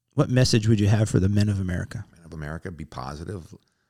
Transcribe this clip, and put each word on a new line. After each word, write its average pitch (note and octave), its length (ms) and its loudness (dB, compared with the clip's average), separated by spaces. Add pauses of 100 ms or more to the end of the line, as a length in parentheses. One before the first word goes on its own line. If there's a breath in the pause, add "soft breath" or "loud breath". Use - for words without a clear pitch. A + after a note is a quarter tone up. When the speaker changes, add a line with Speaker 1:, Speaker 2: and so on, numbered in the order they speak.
(120)
Speaker 1:
What C#3 160 0
message B2 400 4
would A2+ 100 6
you G#2 100 4
have G#2+ 200 4
for - 120 2
the - 100 4
men G#2 180 2
of G2+ 100 -2
America? F2+ 460 -6 (100)
Speaker 2:
Men E2+ 120 -20
of E2 80 -16
America, D#2 360 -10
be D#2 140 -14
positive, D2+ 720 -12 (360)